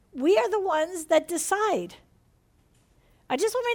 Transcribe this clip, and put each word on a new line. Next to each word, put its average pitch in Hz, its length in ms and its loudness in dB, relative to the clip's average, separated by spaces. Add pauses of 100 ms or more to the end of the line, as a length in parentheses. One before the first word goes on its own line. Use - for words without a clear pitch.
(120)
we 311 240 2
are 440 120 4
the 415 120 0
ones 330 460 -2
that 311 200 2
decide. 349 680 -2 (1300)
I 254 80 -2
just 415 180 0
want 494 200 -2